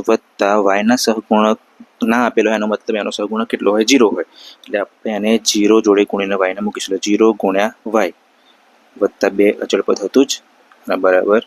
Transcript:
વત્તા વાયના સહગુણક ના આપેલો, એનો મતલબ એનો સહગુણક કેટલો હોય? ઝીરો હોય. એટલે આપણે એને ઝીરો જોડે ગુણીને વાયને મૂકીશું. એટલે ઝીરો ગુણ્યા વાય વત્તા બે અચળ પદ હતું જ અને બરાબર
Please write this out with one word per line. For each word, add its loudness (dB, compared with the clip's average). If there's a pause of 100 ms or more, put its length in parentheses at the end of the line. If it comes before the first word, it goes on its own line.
વત્તા 0 (120)
વાયના 0
સહગુણક 0 (520)
ના 0
આપેલો, 0
એનો -2
મતલબ -4
એનો -6
સહગુણક -4
કેટલો -2
હોય? 2
ઝીરો 4
હોય. -6 (340)
એટલે -6
આપણે -10
એને -2 (180)
ઝીરો 2 (100)
જોડે 4
ગુણીને -4
વાયને -2
મૂકીશું. -8
એટલે -6
ઝીરો 2 (140)
ગુણ્યા 0 (220)
વાય 0 (880)
વત્તા 0
બે 4 (180)
અચળ -2
પદ -2
હતું 2
જ -6 (540)
અને -4
બરાબર 2